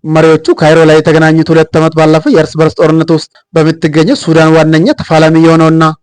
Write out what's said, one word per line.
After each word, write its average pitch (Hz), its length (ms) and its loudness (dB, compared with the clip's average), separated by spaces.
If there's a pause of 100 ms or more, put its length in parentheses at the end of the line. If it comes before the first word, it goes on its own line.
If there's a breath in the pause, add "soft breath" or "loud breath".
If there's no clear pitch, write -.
መሪዎቹ 156 500 0
ካይሮ 165 300 0
ላይ 156 140 2
የተገናኙት 160 520 0
ሁለት 160 260 0
ዓመት 160 200 -2
ባለፈው 156 360 0
የእርስ 160 240 0
በርስ 160 200 -2
ጦርነት 160 360 -2
ውስጥ 156 200 -4 (200 soft breath)
በምትገኘው 160 640 -2
ሱዳን 160 340 0
ዋነኛ 160 440 0
ተፋላሚ 160 440 0
የሆነውና 160 440 2 (200)